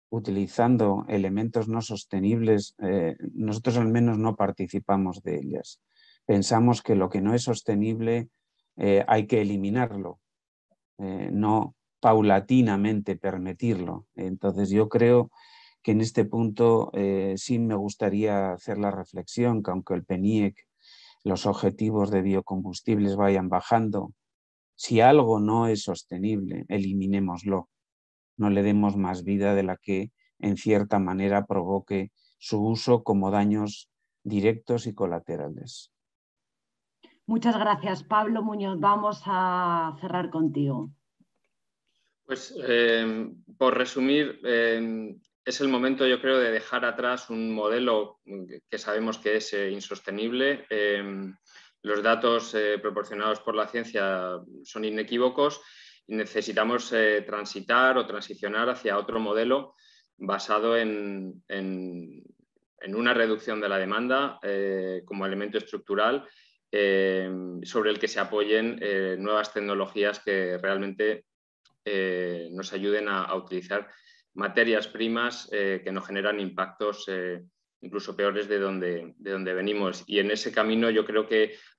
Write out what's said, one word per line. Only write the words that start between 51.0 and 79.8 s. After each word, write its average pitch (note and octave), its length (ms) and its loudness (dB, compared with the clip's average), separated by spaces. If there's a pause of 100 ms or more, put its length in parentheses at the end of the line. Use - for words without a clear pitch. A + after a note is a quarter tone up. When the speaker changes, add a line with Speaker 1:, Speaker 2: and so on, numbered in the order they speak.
Speaker 3:
los G#2 180 -2
datos, A2+ 540 2
eh, G#2 260 0
proporcionados G#2 600 -4
por A2+ 120 -4
la G#2+ 140 -2
ciencia F#2+ 720 -4 (240)
son A2 220 -8
inequívocos A#2+ 760 0 (460)
y G#2+ 80 -6
necesitamos, A2 800 -2
eh, G#2+ 340 4
transitar G#2+ 720 0
o A2 80 -2
transicionar G#2 600 -4
hacia A2 280 -2
otro A2+ 220 -2
modelo A2+ 560 0 (420)
basado G#2+ 600 0
en, G2+ 720 -4
en, F#2 760 -8 (560)
en G2 160 -8
una A#2+ 180 2
reducción A2 480 0
de G2+ 80 -2
la G2 80 0
demanda, B2 640 -2
eh, F#2+ 640 -4
como G2 220 -6
elemento G#2 320 -4
estructural, G#2+ 680 -2 (440)
eh, F#2+ 600 2 (300)
sobre G#2+ 300 -2
el G#2 80 -4
que G#2+ 80 -2
se G#2 120 -6
apoyen, G#2+ 640 0
eh, F#2+ 380 -2
nuevas G#2+ 340 -2
tecnologías G2+ 640 -2
que F#2 380 -2
realmente G2 680 -2 (600)
eh, F2+ 680 -4
nos F#2 220 -10
ayuden G2+ 340 -2
a, F#2+ 160 -2
a F#2 120 -4
utilizar F#2 540 -6 (440)
materias G#2 540 0
primas, A#2 640 -4
eh, G2 320 -2
que F#2+ 80 -8
no F#2+ 100 -6
generan G2+ 380 -4
impactos, F#2+ 680 -6
eh, F2+ 340 -6 (440)
incluso F#2+ 300 -8
peores G2+ 320 -2
de G#2 120 0
donde, F2+ 580 -4
de G2+ 140 -10
donde F#2+ 220 -4
venimos. F#2+ 540 -2